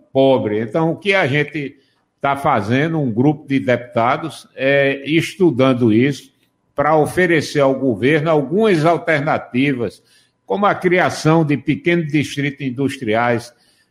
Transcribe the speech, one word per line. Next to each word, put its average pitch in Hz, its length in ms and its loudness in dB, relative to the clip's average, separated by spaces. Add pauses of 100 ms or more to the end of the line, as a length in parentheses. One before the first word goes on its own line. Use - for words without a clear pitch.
(120)
pobre. 120 480 2
Então, 160 300 -2
o 160 60 -6
que 190 180 -2
a 185 140 2
gente 147 480 -4 (440)
tá 139 160 -2
fazendo, 135 600 0
um 135 140 -2
grupo 143 340 0
de 135 140 -2
deputados, 123 960 -2
é 139 520 0
estudando 131 840 2
isso 131 400 0 (420)
para 147 220 0
oferecer 156 640 0
ao 135 140 2
governo 135 560 0
algumas 160 540 2
alternativas, 143 1160 -2 (420)
como 196 220 -2
a 180 80 2
criação 170 720 2
de 147 120 0
pequenos 156 540 -2
distritos 143 560 -4
industriais, 120 880 -2 (360)